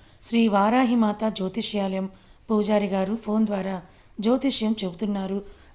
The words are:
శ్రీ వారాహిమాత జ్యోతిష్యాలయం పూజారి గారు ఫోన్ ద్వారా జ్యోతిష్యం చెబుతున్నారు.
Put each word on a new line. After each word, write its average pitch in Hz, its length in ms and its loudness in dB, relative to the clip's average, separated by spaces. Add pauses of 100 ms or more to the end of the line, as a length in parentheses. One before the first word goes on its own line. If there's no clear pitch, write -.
(220)
శ్రీ 226 260 2
వారాహిమాత 214 760 2
జ్యోతిష్యాలయం 190 840 -2 (420)
పూజారి 208 360 2
గారు 190 380 -2
ఫోన్ 214 220 2
ద్వారా 190 360 -4 (380)
జ్యోతిష్యం 226 640 0
చెబుతున్నారు. 196 580 -4 (320)